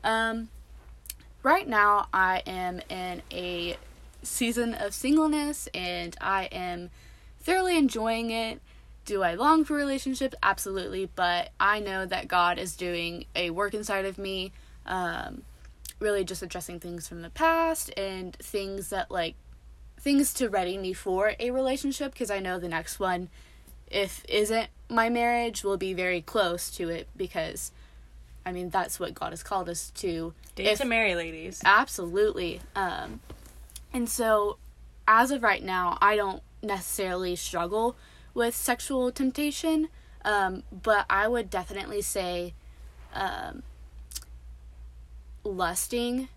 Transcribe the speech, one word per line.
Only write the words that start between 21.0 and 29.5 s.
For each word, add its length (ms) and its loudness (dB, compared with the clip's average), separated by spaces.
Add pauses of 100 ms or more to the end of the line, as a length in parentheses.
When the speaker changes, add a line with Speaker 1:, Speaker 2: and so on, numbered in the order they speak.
Speaker 1:
a 120 0
relationship, 640 0
'cause 160 -4
I 100 0
know 200 -2
the 100 -4
next 300 -4
one, 300 0 (600)
if 400 -2
isn't 400 2 (200)
my 200 4
marriage, 540 2
will 140 2
be 160 -2
very 280 0
close 500 0
to 180 -4
it, 180 -6 (100)
because, 540 -6 (760)
I 60 -4
mean, 180 -6
that's 300 -2
what 140 -4
God 180 -6
has 120 -12
called 260 -2